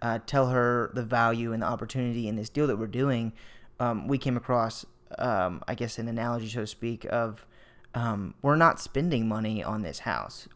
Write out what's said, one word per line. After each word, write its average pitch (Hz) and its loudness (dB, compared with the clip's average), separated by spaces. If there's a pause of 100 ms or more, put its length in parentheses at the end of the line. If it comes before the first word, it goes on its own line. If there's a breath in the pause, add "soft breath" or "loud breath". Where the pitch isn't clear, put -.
uh, 117 0
tell 135 4
her 120 4
the 123 -2
value 117 2
and 113 -2
the 95 0
opportunity 120 -2
in 110 -2
this 107 -4
deal 147 0
that 120 2
we're 113 -4
doing, 117 0 (460 loud breath)
um, 113 0
we 135 2
came 127 0
across, 117 0 (320)
um, 92 0
I 120 -2
guess, 117 -4
an 117 -4
analogy, 117 -2
so 113 -4
to 107 -2
speak, 117 -6
of, 113 -2 (500 soft breath)
um, 113 -2
we're 143 6
not 165 6
spending 135 0
money 110 0
on 107 -2
this 82 -8
house. - -6